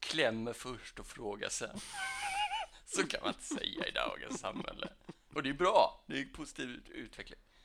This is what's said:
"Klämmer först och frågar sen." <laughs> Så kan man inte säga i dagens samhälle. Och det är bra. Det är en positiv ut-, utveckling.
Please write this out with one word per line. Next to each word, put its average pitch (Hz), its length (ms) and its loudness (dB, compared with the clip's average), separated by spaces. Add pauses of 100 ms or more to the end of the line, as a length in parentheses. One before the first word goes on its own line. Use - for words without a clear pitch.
"Klämmer 117 520 4
först - 460 -8
och 104 80 -8
frågar 104 420 -4
sen." - 300 -2 (520)
<laughs> 807 560 -2
Så 381 200 2
kan - 160 0
man - 120 0
inte - 100 -12
säga - 420 -2
i - 40 0
dagens 60 500 -2
samhälle. - 480 -4 (460)
Och 151 80 0
det 131 60 2
är 143 60 2
bra. 175 520 8
Det 139 120 -2
är 139 40 0
en 135 100 -8
positiv 139 380 -6
ut-, - 180 -10
utveckling. - 500 -10 (260)